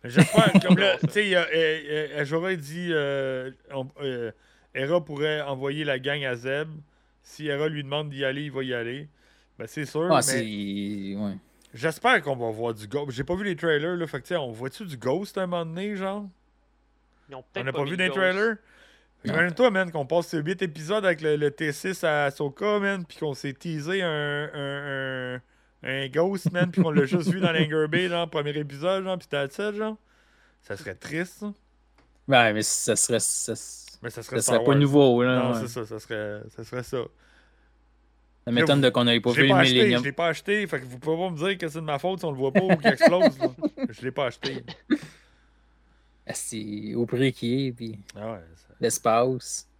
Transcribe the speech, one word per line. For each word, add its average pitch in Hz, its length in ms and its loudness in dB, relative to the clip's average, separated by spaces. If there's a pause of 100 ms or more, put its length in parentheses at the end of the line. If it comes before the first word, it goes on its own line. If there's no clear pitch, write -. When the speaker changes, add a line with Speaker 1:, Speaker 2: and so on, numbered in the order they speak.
Speaker 1:
Mais 127 60 -12
j'espère, 190 440 6
Speaker 2:
<laughs> 190 120 10
Speaker 1:
comme 180 120 6
là, 196 160 4
Speaker 2:
Non, - 80 -2
ça. 160 60 0
Speaker 1:
tu - 60 -4
sais, 208 120 4
il 196 60 0
y 180 40 4
a, 175 100 6
euh, 160 360 2 (340)
euh, 147 60 -2
Ajora, 165 320 -2
il 180 60 -2
dit, 160 320 -8
euh, 135 600 -2 (200)
on, 135 160 -6 (140)
euh, 123 300 -4 (420)
Hera 147 300 0
pourrait 151 380 -2
envoyer 139 420 -4
la 135 160 0
gang 143 240 -4
à 127 120 -2
Zeb. 135 340 -4 (520)
Si - 260 -12
Hera 147 200 -2
lui 151 160 -4
demande 147 260 -4
d'y 139 140 -6
aller, 135 200 -2
il 147 80 -8
va 135 120 -4
y 127 100 -4
aller. 123 340 -6 (520)
Ben, 113 80 -10
c'est 147 180 -8
sûr, 160 240 -2
Speaker 3:
Ah, 160 80 8
Speaker 1:
mais 123 40 6
Speaker 3:
c'est, 120 200 0
ouais. 101 960 -4 (360)
Speaker 1:
j'espère 160 480 0
qu'on 135 160 -4
va 117 120 -4
voir 113 240 -4
du 107 140 -12
Ghost. 143 240 -6
J'ai 127 140 -6
pas 175 100 -4
vu 196 80 -6
les 190 140 -2
trailers, 165 400 0
là. 165 100 -4
Fait 143 120 -8
que, - 40 -12
tu - 60 -20
sais, 180 80 -2
on 127 140 -4
voit-tu 131 340 -10
du 156 120 -10
Ghost 143 400 -2
à 196 60 -2
un 180 40 -4
moment 170 180 -4
donné, 185 320 -8
genre ? 196 280 -6 (1000)
Speaker 2:
Ils 139 80 -16
ont 131 40 -14
Speaker 1:
On - 40 -20
Speaker 2:
peut-être - 220 -10
Speaker 1:
n'a 135 80 -2
Speaker 2:
pas 151 60 -4
Speaker 1:
pas 143 40 0
Speaker 2:
mis 147 80 -2
Speaker 1:
vu 185 60 -4
Speaker 2:
de 185 60 0
Speaker 1:
des 185 40 2
Speaker 2:
Ghost. 190 120 -2
Speaker 1:
trailers ? 196 360 2 (680)
Speaker 3:
Non. - 80 -2
Speaker 1:
Imagine-toi, 180 380 4
man, 190 200 0
qu'on 151 140 -4
passe 165 220 0
ces 170 120 -4
huit 185 220 -4
épisodes 170 420 -4
avec 175 160 2
le, 151 160 2
le 147 160 2
T 151 220 -4
six 185 320 -6
à 147 200 2
Ahsoka, 156 540 -2
man, 196 260 -2
puis - 120 -20
qu'on 151 160 -4
s'est 139 180 -8
teasé 165 500 -4
un... 147 520 -2
un, 135 840 -6
un, 123 60 -12 (420)
un 135 240 -6
Ghost, 170 460 -2
man, 175 180 2
puis 190 100 0
qu'on 170 100 4
l'a 143 120 4
juste 160 260 0
vu 185 120 0
dans 175 100 2
Speaker 3:
<laughs> - 0 -
Speaker 1:
l'Anger 156 380 2
Bay, 180 180 0
genre, 170 220 -2
premier 147 280 -4
épisode, 151 460 -2
genre, 185 140 -4
puis - 100 -14
that's 143 300 -4
it, 208 180 -4
genre. 214 220 -4 (640)
Ça 101 160 -10
serait 95 180 -10
triste, - 440 -8
ça. 208 140 -8 (760)
Speaker 3:
Ouais, 117 240 8
mais 107 80 0
ça - 340 0
serait, 113 240 2
ça, - 340 -2 (480)
Speaker 1:
Mais 120 80 -10
ça 113 140 -12
serait 123 140 -6
Speaker 3:
ça 110 40 0
Speaker 1:
Star 120 140 2
Speaker 3:
serait 113 80 4
pas 139 80 4
Speaker 1:
Wars. 139 80 6
Speaker 3:
nouveau, 135 420 8
là, 127 220 4
Speaker 1:
Non, 127 100 0
Speaker 3:
ouais. 113 100 -2
Speaker 1:
c'est 123 40 -6
ça, 117 180 -8
ça 110 140 -12
serait, 104 400 -8 (160)
ça 113 80 -14
serait 123 200 -8
ça. 127 160 -4 (1500)
Speaker 3:
Ça 123 80 -4
m'étonne 143 280 4
Speaker 1:
Là, 127 80 6
Speaker 3:
de 120 40 0
qu'on 120 120 4
ait 117 140 4
pas 120 140 0
Speaker 1:
je 147 80 4
l'ai - 20 8
Speaker 3:
vu 214 60 6
Speaker 1:
pas 196 60 8
Speaker 3:
le 175 60 6
Speaker 1:
acheté, 131 140 6
Speaker 3:
Millennium. 120 260 6
Speaker 1:
je 127 40 -4
l'ai 139 80 -2
pas 170 160 0
acheté, 202 360 0
fait 151 140 -4
que 127 60 -10
vous 127 120 -14
pouvez 156 200 -2
pas 185 120 -2
me 170 80 -6
dire 185 200 -2
que 175 100 -6
c'est 156 140 -8
de 156 40 -10
ma 147 140 -2
faute 185 200 -2
si 180 60 -6
on 156 60 -2
le 135 60 -6
voit 135 160 0
pas 185 100 8
ou 185 140 6
qu'il 147 100 2
explose, 233 500 6
là. 330 120 0 (200)
Speaker 3:
<laughs> - 200 -6
Speaker 1:
Je - 120 -12
l'ai 127 100 -2
pas 135 160 0
acheté. 131 360 -6 (1600)
Speaker 3:
Ah, - 80 -10
c'est 107 600 -8
au 120 100 0
prix 127 280 2
qu'il 127 340 -2
est, 127 40 -4
puis 113 280 -12 (160)
Speaker 1:
Ah 110 180 -10
ouais, 95 60 -12 (160)
ça - 120 -20 (120)
Speaker 3:
l'espace. 117 880 0 (120)